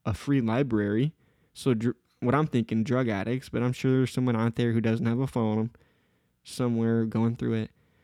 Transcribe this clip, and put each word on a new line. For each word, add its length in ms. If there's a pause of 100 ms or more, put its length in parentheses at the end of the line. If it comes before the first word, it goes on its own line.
a 80
free 260
library. 720 (400)
So 220
dr-, 220 (240)
what 140
I'm 120
thinking, 380
drug 240
addicts, 400
but 140
I'm 100
sure 180
there's 220
someone 240
out 180
there 180
who 80
doesn't 260
have 120
a 80
phone 440 (720)
somewhere 600
going 320
through 180
it. 160 (340)